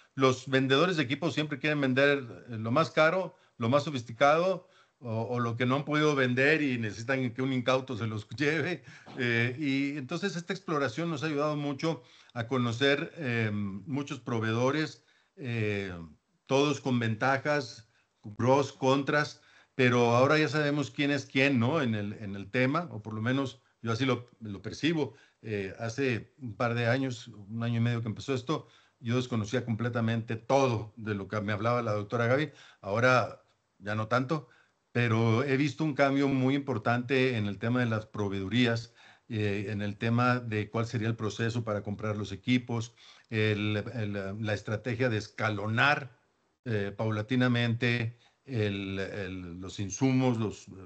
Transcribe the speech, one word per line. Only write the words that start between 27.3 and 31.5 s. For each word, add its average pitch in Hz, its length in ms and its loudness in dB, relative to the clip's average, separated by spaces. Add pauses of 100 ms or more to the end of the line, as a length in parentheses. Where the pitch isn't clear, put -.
año 117 140 0
y - 20 4
medio 117 220 0
que 117 60 -4
empezó 107 260 -4
esto, 127 340 -4 (320)
yo 120 160 -2
desconocía 120 480 -2
completamente 117 720 -2
todo 120 600 2
de 107 200 -4
lo 98 100 -6
que 107 140 -4
me 104 120 -2